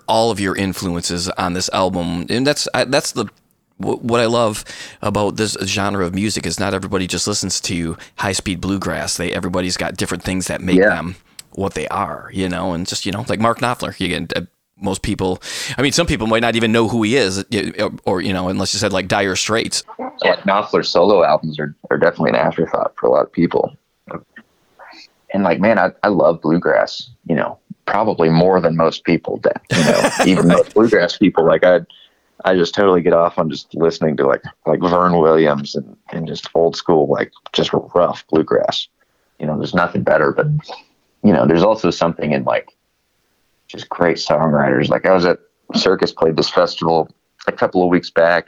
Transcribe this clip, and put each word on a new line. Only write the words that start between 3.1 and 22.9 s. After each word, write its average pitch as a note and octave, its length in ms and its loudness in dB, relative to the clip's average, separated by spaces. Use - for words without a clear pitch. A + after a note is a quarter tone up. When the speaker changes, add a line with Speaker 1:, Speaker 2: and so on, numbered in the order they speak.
Speaker 1:
the, A#2 120 -4
wh-, G#2+ 260 -6
what A#2 160 2
I A#2 60 2
love A2+ 400 0
about G#2 360 0
this G#2+ 280 -2
genre G2 400 -2
of F2 100 -4
music G2 300 -2
is E2 160 -6
not G2 140 -2
everybody F#2+ 320 -2
just F2 200 -4
listens G2+ 360 -4
to E2 340 -4
high-speed F#2+ 440 -4
bluegrass. F2+ 560 -4
They, F2 160 -4
everybody's F#2 460 -4
got - 180 -6
different F2+ 260 -6
things F#2 260 -4
that D2+ 120 -6
make F2+ 160 2
Speaker 2:
Yeah. G2 140 4
Speaker 1:
them E2 260 -6
what F#2+ 200 -6
they D#2 160 -6
are, E2+ 460 -6
you F#2+ 160 -4
know, F2+ 240 -4
and F2 120 -6
just, - 200 -8
you G2 60 -4
know, G#2+ 180 -8
like G2 100 -4
Mark A2+ 200 0
Knopfler, - 380 -4
you F2+ 100 -4
get, E2 280 -6
uh, E2+ 60 -4
most F#2+ 260 -6
people, F#2+ 380 -4
I B2+ 40 -2
mean, C3+ 100 0
some E3+ 140 0
people A#2+ 200 -2
might A2+ 140 2
not A#2 160 0
even A2+ 160 2
know A#2 160 2
who A2 160 0
he A2 120 2
is, G2 340 0
y-, G2+ 280 -2
or, G#2+ 140 -2
or, F#2+ 160 -2
you G2 120 -4
know, F#2 160 -2
unless G2 260 -2
you G2+ 60 -4
said, G2+ 120 0
like, F#2+ 160 -2
Dire G2+ 280 0
Straits. - 480 -2
Speaker 2:
Like, - 180 0
Knopfler G2 440 0
solo F2+ 380 4
albums D2+ 380 0
are, D2 140 -8
are C#2 60 2
definitely D#2 340 0
an A1+ 60 2
afterthought - 600 -2